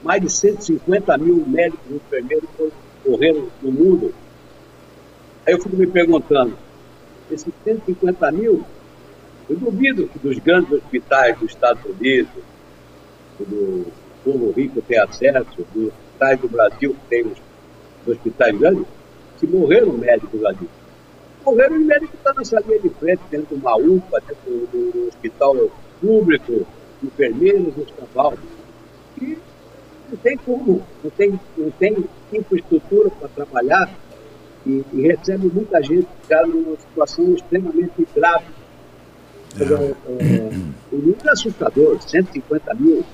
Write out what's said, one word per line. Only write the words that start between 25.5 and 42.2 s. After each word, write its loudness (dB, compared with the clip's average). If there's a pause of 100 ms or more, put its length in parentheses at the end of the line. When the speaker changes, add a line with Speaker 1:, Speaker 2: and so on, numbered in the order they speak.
Speaker 1:
público, 2 (360)
enfermeiros, 0
estaval. -4 (840)
E -8 (720)
não -14
tem 0
como, 0 (200)
não -8
tem, 0 (160)
não -4
tem 0 (260)
infraestrutura 0
pra -16
trabalhar -2 (760)
e, -2
e -4
recebe 0
muita 0
gente 0 (220)
já 4
numa -4
situação -2
extremamente -2
grave. 2 (1120)
Speaker 2:
É. -2
Speaker 1:
Agora, 0 (240)
é, 0 (420)
o -4
número 0
é 4
assustador, 2
cento 0